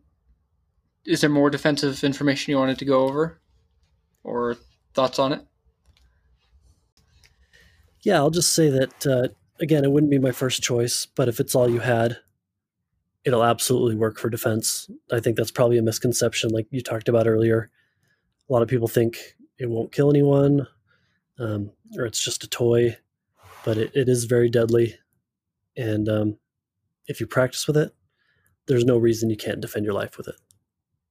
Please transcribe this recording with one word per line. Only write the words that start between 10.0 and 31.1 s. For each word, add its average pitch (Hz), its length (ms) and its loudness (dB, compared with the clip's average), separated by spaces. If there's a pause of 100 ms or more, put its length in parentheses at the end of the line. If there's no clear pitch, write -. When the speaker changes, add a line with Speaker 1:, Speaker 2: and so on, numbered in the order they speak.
Speaker 2:
be 143 100 2
my 131 120 2
first 127 320 -4
choice, 120 420 -2
but 131 220 -2
if 117 120 -2
it's - 140 -2
all 123 160 4
you 120 100 0
had, 117 380 0 (1040)
it'll 120 200 2
absolutely 117 520 2
work 110 240 -2
for 120 100 -4
defense. 113 600 -4 (220)
I 120 80 0
think 113 180 0
that's 113 140 -4
probably 120 260 2
a 113 60 2
misconception, 117 680 -2
like 110 200 -4
you 131 100 -6
talked 113 260 -6
about 117 200 2
earlier. 113 420 2 (800)
A 135 40 0
lot 120 80 4
of 113 60 2
people 113 200 0
think - 480 -2 (220)
it 123 120 -8
won't 117 220 -6
kill 143 180 2
anyone, 143 580 2 (720)
um, 104 320 -6 (260)
or 131 80 -4
it's - 180 -6
just - 200 -8
a - 60 -18
toy, 120 480 2 (680)
but 110 140 -2
it, 110 180 -4
it 131 140 2
is 120 160 0
very 120 240 2
deadly. 117 480 2 (800)
And, 107 320 -2
um, 107 280 0 (680)
if - 120 -10
you 113 80 -6
practice - 400 -2
with 147 100 0
it, - 180 -2 (720)
there's 120 180 2
no 123 120 4
reason 113 320 2
you 107 80 -2
can't 107 240 -8
defend 110 240 -6
your 104 80 -2
life 101 240 -6
with - 100 -14
it. - 80 -14 (760)